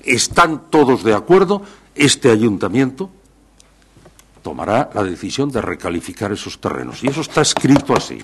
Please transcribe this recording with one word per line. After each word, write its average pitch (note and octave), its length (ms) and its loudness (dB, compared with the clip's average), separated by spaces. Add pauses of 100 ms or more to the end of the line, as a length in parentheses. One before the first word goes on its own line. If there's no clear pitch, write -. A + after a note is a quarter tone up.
están D3+ 680 0
todos C3 340 4
de A2 100 2
acuerdo, F#3+ 480 2 (340)
este C3+ 360 2
ayuntamiento A#2 800 0 (1300)
tomará E2+ 520 -2
la G#2 100 -2
decisión G2 480 -6
de A2+ 100 -4
recalificar F2 680 -6
esos - 280 -10
terrenos. C2 440 -8
Y B2 40 -4
eso C#3 140 -2
está D3+ 200 0
escrito C#3 540 2
así. - 280 -6